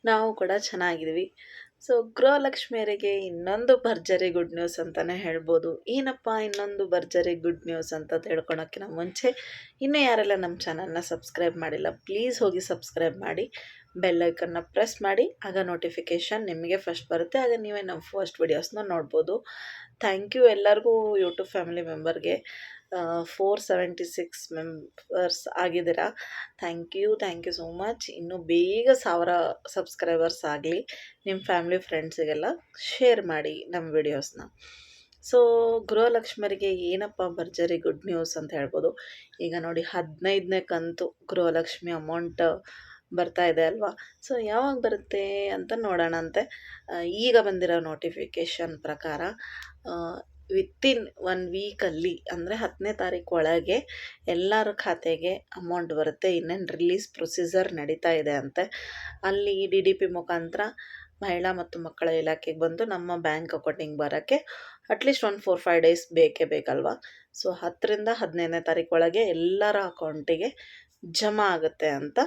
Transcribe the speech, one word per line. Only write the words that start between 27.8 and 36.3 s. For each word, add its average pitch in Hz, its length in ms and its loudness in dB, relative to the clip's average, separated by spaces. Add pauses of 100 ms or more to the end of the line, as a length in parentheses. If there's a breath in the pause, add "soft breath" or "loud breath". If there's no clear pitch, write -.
ಇನ್ನೂ 170 260 -10
ಬೇಗ 180 560 4
ಸಾವಿರ 175 360 2 (400)
ಸಬ್ಸ್ಕ್ರೈಬರ್ಸ್ 170 760 0
ಆಗಲಿ. 160 420 -2 (380 loud breath)
ನಿಮ್ಮ 190 200 -4
ಫ್ಯಾಮಿಲಿ 175 320 2
ಫ್ರೆಂಡ್ಸಿಗೆಲ್ಲ 160 680 -2 (360)
ಶೇರ್ 233 440 4
ಮಾಡಿ 156 460 -4
ನಮ್ಮ 165 220 -4
ವಿಡಿಯೋಸ್ನ. 147 480 0 (920 loud breath)
So, 247 60 6 (480)
ಗೃಹಲಕ್ಷ್ಮರಿಗೆ 208 880 2